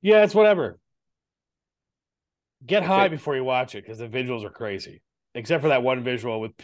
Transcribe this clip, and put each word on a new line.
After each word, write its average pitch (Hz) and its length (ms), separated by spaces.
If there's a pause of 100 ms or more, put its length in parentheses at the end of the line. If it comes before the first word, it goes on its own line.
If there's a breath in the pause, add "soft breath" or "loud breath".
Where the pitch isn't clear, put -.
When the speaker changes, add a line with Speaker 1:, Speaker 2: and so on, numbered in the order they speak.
Speaker 1:
Yeah, 208 220
it's 208 120
whatever. 196 440 (1900)
Get 190 180
high 190 220
Speaker 2:
Okay. 170 100
Speaker 1:
before 147 200
you 131 80
watch 127 320
it, 101 100
'cause 110 120
the 117 100
visuals 123 360
are 101 60
crazy. 101 520 (340)
Except 127 260
for 151 80
that 131 140
one 127 200
visual 120 360
with, 110 140 (100)